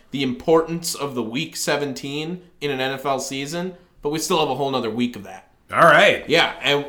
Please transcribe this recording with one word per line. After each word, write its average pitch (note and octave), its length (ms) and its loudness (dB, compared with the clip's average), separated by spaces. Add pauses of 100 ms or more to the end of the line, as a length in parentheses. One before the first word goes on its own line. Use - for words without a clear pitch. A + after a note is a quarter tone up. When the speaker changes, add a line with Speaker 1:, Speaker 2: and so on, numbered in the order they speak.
(120)
Speaker 1:
the C#3 120 -2
importance D#3+ 680 2
of C#3 220 -6
the A#2+ 80 -2
week C#3 320 -6
seventeen D3 880 -4 (160)
in D3 100 -4
an C3+ 120 -4
N C3 100 -2
F C3+ 140 -6
L C3+ 140 0
season, D3+ 560 -6 (280)
but D3 60 -2
we D#3 100 -2
still E3 220 0
have D3 80 0
a B2+ 60 -2
whole C#3 140 -2
nother A#2+ 220 -2
week A#2+ 240 -2
of G2 80 -12
that. F#2 240 -18 (260)
Speaker 2:
All A2 60 2
right. D#3+ 480 6
Speaker 1:
Yeah, C#3+ 340 4
and C#3+ 280 2